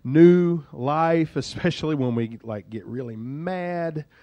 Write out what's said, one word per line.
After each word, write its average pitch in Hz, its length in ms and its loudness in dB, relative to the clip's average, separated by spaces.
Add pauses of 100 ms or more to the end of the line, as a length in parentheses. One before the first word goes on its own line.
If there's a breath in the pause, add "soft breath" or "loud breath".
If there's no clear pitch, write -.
new 170 600 6 (100)
life, 156 640 0
especially 156 580 -4
when 127 200 -2
we, 117 280 -4
like, 107 280 -12
get 107 160 -12
really 117 300 -10
mad 165 880 -8 (180 soft breath)